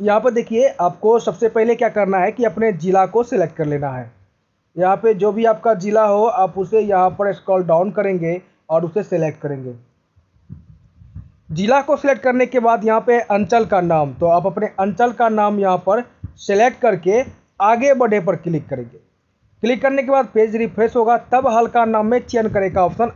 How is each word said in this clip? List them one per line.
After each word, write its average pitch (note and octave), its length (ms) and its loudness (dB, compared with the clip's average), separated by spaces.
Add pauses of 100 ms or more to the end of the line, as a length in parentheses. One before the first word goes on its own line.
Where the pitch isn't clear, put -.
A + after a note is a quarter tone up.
यहाँ G#3 180 2
पर B3 120 0
देखिए A#3 360 0 (120)
आपको F#3+ 400 2
सबसे A3 280 -2
पहले A3+ 260 0
क्या A#3 160 0
करना G3 280 0
है F#3 140 0
कि B3 120 -4
अपने A3 300 0
ज़िला F#3 320 2
को G#3 180 0
select E3+ 320 -4
कर D#3 100 -4
लेना C#3+ 240 -4
है। B2 200 -12 (680)
यहाँ F3+ 200 2
पे G#3+ 200 2
जो G3+ 160 0
भी A3+ 140 -2
आपका A3 300 0
ज़िला G#3 300 0
हो G#3 180 2
आप F#3+ 340 0
उसे G3 220 0
यहाँ F#3+ 320 2
पर G3+ 220 -2
scroll F#3 300 -2
down E3+ 280 2
करेंगे F#3 500 -2 (280)
और E3 140 0
उसे E3+ 200 -4
select D#3+ 380 -4
करेंगे। C3 320 -8 (1800)
ज़िला G#3+ 300 0
को C#4 140 -2
select C#4 260 0
करने B3+ 240 2
के B3 140 -2
बाद A3+ 240 2
यहाँ A3 160 2
पे A#3+ 200 2
अंचल G#3+ 460 0
का F#3+ 140 0
नाम, D#3+ 340 0
तो D3 120 -2
आप E3+ 200 2
अपने G3+ 200 -4 (120)
अंचल G3+ 340 0
का A#3 160 0
नाम G#3 320 0
यहाँ F#3 180 0
पर G3 240 0 (360)
select A3+ 420 0
करके G3+ 400 0 (420)
आगे A#3 320 4
बढ़े A3 260 2
पर F3 160 -2
click E3 320 -6
करेंगे। B2 300 -10 (640)
click A#3 200 -2
करने C#4 200 0
के B3+ 80 -4
बाद C4+ 240 2
page A3 220 2
refresh A3+ 400 -2
होगा, A#3 220 2
तब B3+ 300 0
हल्का A#3 360 2
नाम A3 220 0
में A#3+ 140 2
चयन A3+ 280 -2
करे F#3+ 220 -2
का F#3 140 0
option A3 320 -2